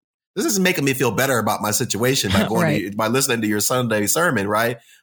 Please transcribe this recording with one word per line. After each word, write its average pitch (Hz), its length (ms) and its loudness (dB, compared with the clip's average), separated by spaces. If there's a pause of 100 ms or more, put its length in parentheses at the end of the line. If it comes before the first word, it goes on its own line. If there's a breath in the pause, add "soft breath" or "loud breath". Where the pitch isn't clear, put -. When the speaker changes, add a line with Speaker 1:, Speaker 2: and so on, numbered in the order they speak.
(360)
Speaker 1:
this 214 80 -2
isn't 208 180 0
making 180 220 0
me 139 80 2
feel 131 200 0
better 123 260 0
about 104 240 -2
my 104 80 -2
situation 117 600 -2
by 95 160 2
Speaker 2:
<laughs> - 20 -6
Speaker 1:
going 113 140 0
Speaker 2:
Right. 101 280 0
Speaker 1:
to, 101 60 -10
by 110 120 0
listening 123 320 0
to 107 80 0
your 104 120 0
Sunday 110 460 0
sermon," 123 420 0
right? 117 300 0 (240 soft breath)